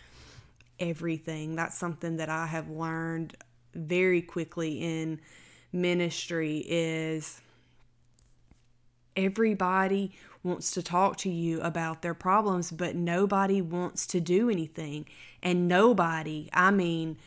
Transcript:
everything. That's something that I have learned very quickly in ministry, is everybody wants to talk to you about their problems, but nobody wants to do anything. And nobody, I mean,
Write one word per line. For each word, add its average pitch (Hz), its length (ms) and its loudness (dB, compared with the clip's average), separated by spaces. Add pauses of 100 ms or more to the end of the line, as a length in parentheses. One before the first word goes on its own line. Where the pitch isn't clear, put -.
(800)
everything. 160 760 -4
That's 165 200 -4
something 165 420 -4
that 160 100 -4
I 160 180 -2
have 156 240 -6
learned 165 680 -4 (380)
very 175 480 2
quickly 160 580 -6
in 160 400 -4 (520)
ministry, 170 960 -2
is 160 720 -4 (1800)
everybody 190 960 2 (300)
wants - 280 -4
to 175 120 -2
talk 180 360 2
to 196 100 -4
you 170 320 -2
about 165 400 -4
their 170 140 -4
problems, 185 560 2
but 170 260 -4
nobody 196 640 2
wants 175 460 -4
to 180 140 -2
do 180 280 4
anything. 151 560 -4 (380)
And 180 260 2
nobody, 165 840 4
I 185 180 6
mean, 165 560 2